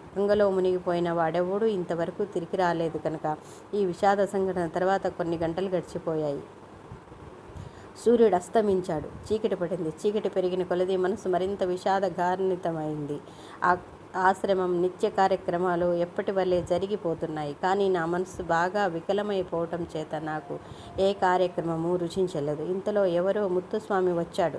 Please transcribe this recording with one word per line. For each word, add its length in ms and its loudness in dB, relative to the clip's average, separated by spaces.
గంగలో 320 4
మునిగిపోయిన 600 2
వాడెవడూ 540 2
ఇంతవరకు 580 -2
తిరిగి 320 -4
రాలేదు 420 0
కనుక 380 -4
ఈ 100 2
విషాద 320 2
సంఘటన 500 0
తర్వాత 400 0
కొన్ని 320 -2
గంటలు 300 -2
గడిచిపోయాయి. 720 -2
సూర్యుడు 300 6
అస్తమించాడు. 960 0
చీకటి 220 0
పడింది. 340 -2
చీకటి 400 -2
పెరిగిన 340 0
కొలది 340 0
మనసు 320 0
మరింత 340 0
విషాదగార్నితమైంది. 1600 0
ఆ 120 6
ఆశ్రమం 680 2
నిత్య 280 0
కార్యక్రమాలు 840 2
ఎప్పటి 380 -2
వల్లే 300 2
జరిగిపోతున్నాయి. 1000 -2
కానీ 260 4
నా 180 2
మనసు 360 -4
బాగా 440 2
వికలమైపోవటం 1000 -2
చేత 180 -6
నాకు 440 -6
ఏ 140 4
కార్యక్రమము 840 2
రుచించలేదు. 640 -2
ఇంతలో 440 0
ఎవరో 420 2
"ముత్తుస్వామి 720 0
వచ్చాడు" 400 0